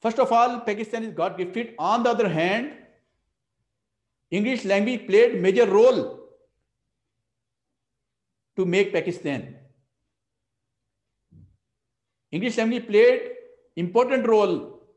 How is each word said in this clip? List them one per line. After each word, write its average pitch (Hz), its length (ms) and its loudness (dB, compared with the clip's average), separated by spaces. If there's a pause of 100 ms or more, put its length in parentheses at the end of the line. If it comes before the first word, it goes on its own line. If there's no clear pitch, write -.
First 226 180 -4
of 254 120 2
all, 240 300 2
Pakistan 220 420 -8
is 220 100 -12
God 170 240 -4
gifted. 185 400 -8
On 208 260 -2
the 240 60 2
other 226 180 0
hand, 190 460 -2 (1600)
English 220 340 -2
language 202 420 -2
played 220 340 4
major 196 260 2
role 220 520 2 (2250)
to 185 100 0
make 196 260 0
Pakistan. 156 640 -6 (2750)
English 226 260 -6
language 226 300 -2
played 233 440 4 (440)
important 233 520 0
role 202 540 0 (160)